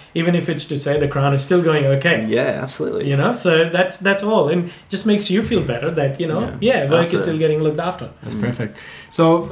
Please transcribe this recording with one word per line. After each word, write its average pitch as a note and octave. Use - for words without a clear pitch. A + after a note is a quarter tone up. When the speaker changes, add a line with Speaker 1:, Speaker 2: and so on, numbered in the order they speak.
Speaker 1:
even F3
if E3+
it's D#3
to C#3+
say C#3+
the C#3+
crown C#3
is C3
still F3+
going D3+
okay. C3+
Speaker 2:
Yeah, B2
absolutely. C3+
Speaker 1:
You C#3
know, F3+
so E3
that's, F3+
that's G3
all, G3+
and F3
just -
makes G3+
you G3
feel -
better B2+
that, C#3
you E3
know, D#3
Speaker 2:
Yeah. A#3+
Speaker 1:
yeah, A3
work -
is C#3+
Speaker 2:
Absolutely. -
Speaker 1:
still D#3+
getting D#3
looked D3+
after. E3+
Speaker 3:
That's A#2
Speaker 2:
Mm. G#2+
Speaker 3:
perfect. A#2
So, E3